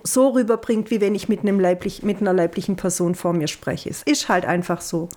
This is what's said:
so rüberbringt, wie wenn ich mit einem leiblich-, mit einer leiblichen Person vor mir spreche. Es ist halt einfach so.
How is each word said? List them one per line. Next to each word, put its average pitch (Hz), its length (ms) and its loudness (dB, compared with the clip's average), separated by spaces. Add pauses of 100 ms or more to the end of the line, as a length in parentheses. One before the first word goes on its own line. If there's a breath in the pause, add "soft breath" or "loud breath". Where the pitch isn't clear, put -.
so 262 240 4
rüberbringt, 226 640 0
wie 226 80 2
wenn 202 160 2
ich - 140 -4
mit 202 140 0
einem 196 180 2
leiblich-, 180 420 0
mit 202 160 0
einer 196 140 2
leiblichen 185 420 0
Person 180 400 0
vor 175 160 -2
mir 165 160 0
spreche. - 420 -6
Es - 140 -10
ist - 240 0
halt 185 180 2
einfach 175 360 -2
so. 170 360 -4